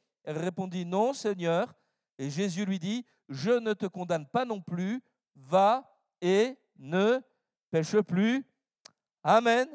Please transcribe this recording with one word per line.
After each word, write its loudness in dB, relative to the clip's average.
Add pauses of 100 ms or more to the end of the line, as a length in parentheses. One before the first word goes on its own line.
(240)
Elle -8
répondit, « -4
Non, 0
Seigneur. » -2 (460)
Et -4
Jésus -4
lui -2
dit, « -4 (240)
Je -2
ne 0
te -4
condamne -4
pas -2
non -6
plus, -6 (340)
va 2 (320)
et 2 (200)
ne 0 (520)
pêche 0
plus. » 0 (760)
Amen. 4